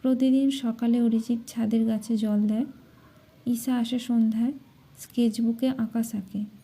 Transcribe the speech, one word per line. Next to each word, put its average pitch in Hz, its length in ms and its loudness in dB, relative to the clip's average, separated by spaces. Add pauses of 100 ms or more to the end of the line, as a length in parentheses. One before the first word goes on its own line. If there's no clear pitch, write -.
প্রতিদিন 262 500 4
সকালে 233 500 0
অরিজিৎ 226 460 2
ছাদের 226 380 0
গাছে 220 320 -2
জল 208 300 2
দেয়, 220 180 0 (840)
ঈশা 247 300 -2
আসে 240 220 -2
সন্ধ্যায়, 233 520 2 (460)
স্কেচবুকে 233 720 0
আঁকা 226 300 -2
আঁকে। 208 460 -6 (180)